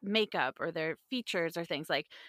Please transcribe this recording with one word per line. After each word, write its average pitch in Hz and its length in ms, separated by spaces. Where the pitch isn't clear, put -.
makeup 196 580
or 160 100
their 160 280
features 180 480
or 170 80
things. 156 240
Like, 151 180